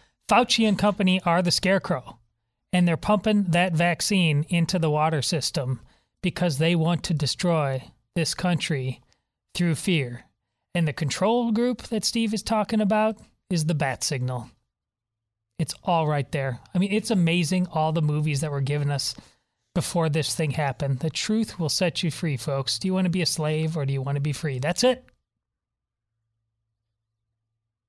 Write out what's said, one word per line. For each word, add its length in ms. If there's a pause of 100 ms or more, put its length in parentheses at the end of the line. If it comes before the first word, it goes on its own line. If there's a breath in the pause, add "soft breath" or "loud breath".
(320 soft breath)
Fauci 340
and 140
company 460
are 160
the 100
scarecrow, 680 (520)
and 160
they're 80
pumping 540
that 240
vaccine 760
into 320
the 100
water 320
system 600 (400 soft breath)
because 360
they 160
want 300
to 100
destroy 680 (320)
this 180
country 680 (520)
through 220
fear. 480 (500)
And 140
the 60
control 580
group 360
that 180
Steve 280
is 100
talking 360
about 380 (320)
is 160
the 100
bat 300
signal. 440 (1080)
It's 260
all 240
right 240
there. 300 (120)
I 40
mean, 160
it's 180
amazing 640
all 180
the 100
movies 380
that 100
were 120
given 280
us 240 (600 loud breath)
before 320
this 260
thing 180
happened. 480
The 100
truth 500
will 80
set 340
you 100
free, 260
folks. 420
Do 80
you 60
want 100
to 60
be 120
a 40
slave 500
or 100
do 60
you 100
want 140
to 60
be 100
free? 260
That's 280
it. 180 (2750)